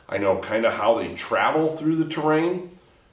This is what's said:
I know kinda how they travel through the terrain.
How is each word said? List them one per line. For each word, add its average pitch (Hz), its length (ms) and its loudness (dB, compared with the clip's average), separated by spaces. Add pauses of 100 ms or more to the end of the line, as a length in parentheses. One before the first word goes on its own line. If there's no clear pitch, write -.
I 98 100 -4
know 98 180 2
kinda 110 340 0
how 110 240 2
they 95 200 -4
travel 196 540 0
through 156 280 0
the 156 120 0
terrain. 160 600 0 (420)